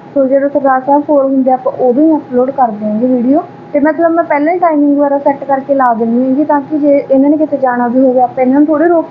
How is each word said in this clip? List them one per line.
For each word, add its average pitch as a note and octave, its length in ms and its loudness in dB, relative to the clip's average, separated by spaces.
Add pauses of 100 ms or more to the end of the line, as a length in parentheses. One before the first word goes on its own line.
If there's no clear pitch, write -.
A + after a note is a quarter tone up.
(140)
ਸੋ C4+ 140 2
ਜਦੋਂ C#4 220 0
ਸਰਦਾਰ C4+ 320 0
ਸਾਹਿਬ C#4+ 200 0
ਕੋਲ C#4+ 240 0
ਹੁੰਦੇ C4+ 260 0
ਆਪਾਂ B3+ 200 -2
ਉਦੋਂ B3+ 320 0
ਹੀ D#4+ 120 4
ਅਪਲੋਡ C4 360 -2
ਕਰ C4 200 0
ਦਿਆਂਗੇ G#3+ 360 -4
ਵੀਡੀਓ। B3+ 360 0 (300)
ਤੇ D4 60 0
ਮਤਲਬ D#4+ 320 0
ਮੈਂ E4+ 120 0
ਪਹਿਲਾਂ D#4 300 -2
ਹੀ F4+ 60 -4
ਟਾਈਮਿੰਗ D4 380 2
ਵਗੈਰਾ C#4+ 200 0
ਸੈੱਟ C#4+ 260 -2
ਕਰਕੇ C4+ 320 -2
ਲਾ B3+ 180 2
ਦਿੰਦੀ A#3 360 -2
ਹੈਗੀ, C4+ 140 0
ਤਾਂ D4 180 0
ਕਿ D4+ 160 -4
ਜੇ C#4+ 340 2
ਇਹਨਾਂ C4+ 180 4
ਨੇ D#4 80 2
ਕਿਤੇ D4 200 -2
ਜਾਣਾ B3 300 -2
ਵੀ B3 120 0
ਹੋਵੇ B3+ 220 2
ਆਪਾਂ B3 220 -2
ਇਹਨਾਂ B3+ 160 2
ਨੂੰ D4+ 80 2
ਥੋੜ੍ਹੇ D#4 200 0
ਰੋਕ E4 240 0